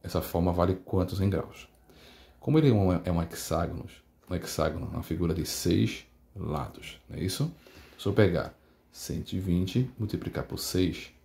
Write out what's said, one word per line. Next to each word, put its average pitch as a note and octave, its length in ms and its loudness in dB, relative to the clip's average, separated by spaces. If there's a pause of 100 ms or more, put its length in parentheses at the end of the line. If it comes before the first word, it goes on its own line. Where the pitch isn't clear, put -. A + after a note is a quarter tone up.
essa F#2 180 0
forma F2 320 0
vale F2+ 220 4 (100)
quantos F#2+ 340 0
em G2 80 4
graus? - 400 -2 (720)
Como D3+ 200 4
ele D3 100 8
é - 20 8
um, F#2+ 220 6
é E2+ 180 0
um E2+ 120 4
hexágono, E2 640 -4 (420)
um F2+ 60 -4
hexágono, D#2+ 500 -2
uma E2 160 -6
figura E2 320 0
de D#2+ 140 -2
seis - 580 0 (300)
lados, - 760 -8
não - 80 -10
é E2 60 -4
isso? D3 280 -2 (460)
Se - 80 -12
eu G2+ 80 2
pegar F2 400 4 (380)
cento - 420 -8
e F#2+ 60 -2
vinte, F#2+ 580 0
multiplicar - 460 -4
por - 160 -10
seis F2+ 520 -2 (140)